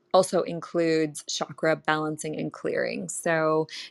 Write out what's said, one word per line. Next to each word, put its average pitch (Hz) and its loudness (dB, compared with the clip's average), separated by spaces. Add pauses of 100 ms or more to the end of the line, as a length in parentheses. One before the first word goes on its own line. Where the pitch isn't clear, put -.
(160)
also 185 6
includes 160 0
chakra 156 -2
balancing 156 -2
and 156 -4
clearing. - -4
So 160 0 (240)